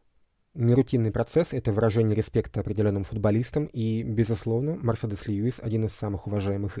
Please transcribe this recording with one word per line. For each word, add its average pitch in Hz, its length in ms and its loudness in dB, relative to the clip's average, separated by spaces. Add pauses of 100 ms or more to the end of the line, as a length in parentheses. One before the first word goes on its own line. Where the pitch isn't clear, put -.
(540)
не 120 200 4
рутинный 123 380 2
процесс – - 400 0
это 123 200 -2
выражение 110 440 4
респекта - 440 -2
определённым 101 440 0
футболистам. 110 600 0
И, 110 360 -2
безусловно, 117 800 0
Мерседес 110 460 -2
Льюис — 107 360 -2
один 110 220 0
из 104 80 -4
самых 101 340 -6
уважаемых 101 540 -2